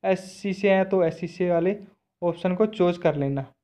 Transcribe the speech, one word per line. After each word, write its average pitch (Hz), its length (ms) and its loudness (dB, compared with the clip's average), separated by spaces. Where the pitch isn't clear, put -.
एससी 190 480 -4
से 196 180 2
हैं 190 180 4
तो 190 160 2
एससी 165 220 -4
से 175 240 -2
वाले 180 300 0
ऑप्शन 175 320 -2
को 214 120 2
चूज़ 175 340 0
कर 156 140 2
लेना। 139 500 -4